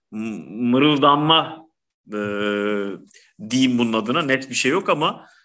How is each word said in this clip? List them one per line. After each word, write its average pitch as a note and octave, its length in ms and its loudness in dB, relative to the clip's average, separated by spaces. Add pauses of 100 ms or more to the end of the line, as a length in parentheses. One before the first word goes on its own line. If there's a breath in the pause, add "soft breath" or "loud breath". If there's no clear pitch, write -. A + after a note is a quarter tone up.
(120)
m-, G#2+ 380 -8
mırıldanma, C#3+ 1160 2 (420)
e, G#2 120 -6 (1300 soft breath)
diyeyim B2+ 280 2
bunun A#2 160 0
adına, A2+ 280 0
net C3+ 280 -2
bir B2 60 -10
şey - 160 0
yok F#3+ 180 -2
ama, E3+ 360 -2 (200 loud breath)